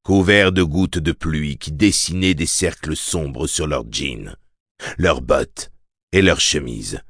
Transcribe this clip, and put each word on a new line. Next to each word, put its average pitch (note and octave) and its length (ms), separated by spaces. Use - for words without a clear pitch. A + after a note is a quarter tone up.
couverts F#2+ 480
de F#2 100
gouttes F2 360
de D#2+ 120
pluie D2+ 480
qui - 140
dessinaient F#2 640
des D#2+ 120
cercles D#2+ 480
sombres D2+ 540
sur - 180
leurs B1 240
jeans, A#1 460
leurs D#2+ 240
bottes B1+ 520
et F#2+ 100
leurs E2+ 160
chemises. A#1 720